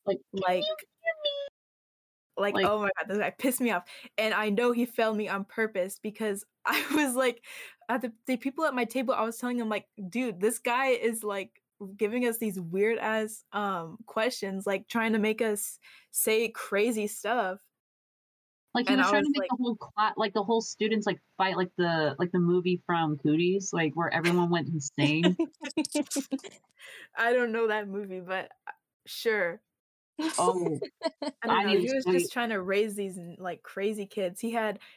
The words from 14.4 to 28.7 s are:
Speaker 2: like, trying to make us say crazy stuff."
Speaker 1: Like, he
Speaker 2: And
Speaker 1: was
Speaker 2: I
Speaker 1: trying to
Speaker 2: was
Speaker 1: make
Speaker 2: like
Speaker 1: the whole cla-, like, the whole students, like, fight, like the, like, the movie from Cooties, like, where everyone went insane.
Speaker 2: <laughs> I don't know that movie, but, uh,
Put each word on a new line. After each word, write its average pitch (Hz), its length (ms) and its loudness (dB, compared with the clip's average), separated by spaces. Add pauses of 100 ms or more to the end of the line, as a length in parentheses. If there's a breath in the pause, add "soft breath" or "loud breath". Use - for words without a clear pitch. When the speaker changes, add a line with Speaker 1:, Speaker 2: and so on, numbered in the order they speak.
Speaker 2:
like, 196 200 -2
trying 226 260 2
to 220 60 2
make 220 220 2
us 214 380 -2 (320 loud breath)
say 220 380 2
crazy 214 580 0
stuff." 208 540 -2 (1120)
Speaker 1:
Like, 247 140 0
he 277 80 4
Speaker 2:
And 262 40 6
Speaker 1:
was - 80 6
Speaker 2:
I - 20 2
Speaker 1:
trying 208 140 4
to 294 60 2
Speaker 2:
was 285 40 2
Speaker 1:
make 285 100 0
Speaker 2:
like - 60 -4
Speaker 1:
the 254 80 0
whole 240 180 -2
cla-, - 400 -2
like, 208 180 0
the 208 100 0
whole 226 180 2
students, 214 440 0
like, 190 140 0 (180)
fight, 185 200 0
like 185 200 0
the, 165 400 2
like, 180 140 0
the 185 80 4
movie 175 460 4
from 160 320 2
Cooties, 175 560 2
like, 160 220 2
where 165 180 0
everyone 175 360 2
went 170 200 0
insane. 156 680 2 (200)
Speaker 2:
<laughs> - 1040 -4 (540 loud breath)
I 233 180 2
don't 240 180 2
know 226 160 2
that 214 200 0
movie, 196 340 -8
but, 185 300 -6 (160)
uh, - 40 -12 (340)